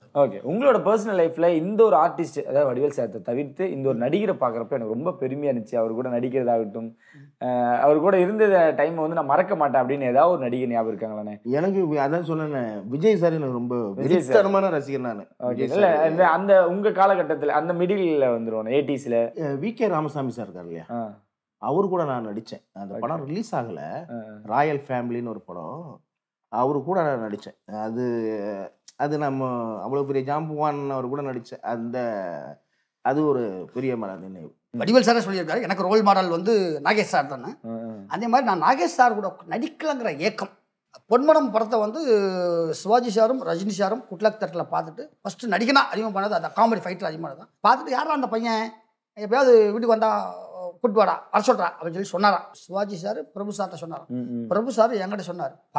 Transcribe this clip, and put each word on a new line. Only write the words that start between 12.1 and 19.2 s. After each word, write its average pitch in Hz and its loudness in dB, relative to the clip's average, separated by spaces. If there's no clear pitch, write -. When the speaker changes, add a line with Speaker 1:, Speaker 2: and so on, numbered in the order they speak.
Speaker 2:
சொன்னேனே, 127 -4
விஜய் 175 2
சார் 165 2
எனக்கு 143 -2
ரொம்ப 120 -4
Speaker 1:
விஜய் 147 2
சார். 131 4
Speaker 2:
வெறித்தனமான 196 2
ரசிகர் 139 -2
நானு. 113 -6
Speaker 1:
ஓகே, - -10
Speaker 2:
விஜய் 123 -2
Speaker 1:
இல்ல, 180 4
Speaker 2:
சார். 160 4
Speaker 1:
இந்த, 170 4
அந்த 185 6
உங்க 202 0
காலகட்டத்துல 175 2
அந்த 156 0
மிடில்ல 180 0
வந்துருவானே, 113 0
எயிட்டிஸ்ல. 123 0